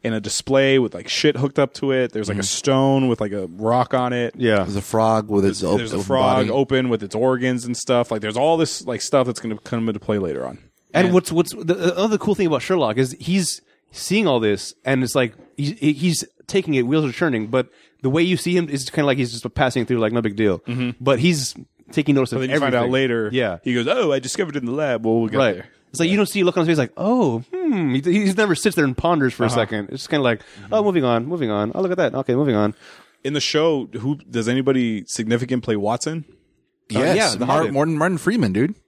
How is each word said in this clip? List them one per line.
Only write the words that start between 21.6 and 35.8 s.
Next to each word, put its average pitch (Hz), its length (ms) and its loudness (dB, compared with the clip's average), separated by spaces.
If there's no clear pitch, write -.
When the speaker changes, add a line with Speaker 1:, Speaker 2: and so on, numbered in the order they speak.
Speaker 3:
taking 143 240 0
notice 131 160 2
Speaker 1:
But 117 60 -4
Speaker 3:
of 131 60 -2
Speaker 1:
then 131 80 -4
you 147 100 2
find 135 120 2
out 120 120 2
Speaker 3:
everything. 123 80 0
Speaker 1:
later, 117 400 0
Speaker 3:
Yeah. 110 320 -2
Speaker 1:
he 123 100 0
goes, 120 140 0
"Oh, 202 240 2
I 135 80 0
discovered 143 340 -4
it 143 60 -2
in 120 60 -6
the 117 60 -4
lab." 131 320 -2
Well, 113 140 4
we'll 113 100 0
get 110 100 -2
Speaker 3:
Right. 117 180 2
Speaker 1:
there. 95 100 -14
Speaker 3:
It's 135 80 -12
like, 165 80 2
Speaker 1:
Yeah. 180 60 0
Speaker 3:
you 202 60 2
don't 202 80 2
see - 120 -4
a 185 60 4
look 180 120 2
on 165 80 2
his 165 40 2
face 160 100 4
like, 127 180 0
"Oh, 185 440 0
hmm." 240 440 0
He, 139 40 2
he 180 260 2
just 185 100 0
never 208 180 2
sits 190 220 0
there 160 80 2
and 127 120 0
ponders 151 380 2
for 123 100 -2
Speaker 1:
Uh-huh. 117 100 0
Speaker 3:
a 123 40 2
second. 104 280 -2
It's 131 160 -12
just - 80 -14
kinda 147 120 2
like, 117 180 2
Speaker 1:
Mm-hmm. 101 340 -12
Speaker 3:
"Oh, 214 100 2
moving 180 180 2
on, 120 240 2
moving 151 240 -2
on. 104 240 0
Oh, 185 80 -2
look 185 80 0
at 180 60 -2
that. 156 180 0
Okay, 131 220 0
moving 139 180 2
on." 104 200 2
Speaker 1:
In 135 80 -4
the 147 80 -2
show, 151 460 0
who, 131 320 -4
does 117 180 -2
anybody 123 600 0
significant 120 560 -2
play 110 100 0
Watson? 120 520 -4